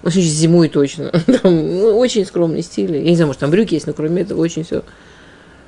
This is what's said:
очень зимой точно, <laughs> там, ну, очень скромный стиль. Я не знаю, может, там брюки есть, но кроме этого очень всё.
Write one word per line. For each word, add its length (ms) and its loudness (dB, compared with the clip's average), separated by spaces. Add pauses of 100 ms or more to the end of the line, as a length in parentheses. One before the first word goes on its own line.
очень 200 0
зимой 460 4
точно, 420 -2
<laughs> 320 2
там, 120 4
ну, 440 0
очень 260 0
скромный 380 -2
стиль. 340 -4
Я 60 -2
не 140 2
знаю, 120 2
может, 120 -6
там 100 0
брюки 240 0
есть, 120 -4
но 60 -6
кроме 300 -4
этого 180 -4
очень 240 -4
всё. 200 -8 (840)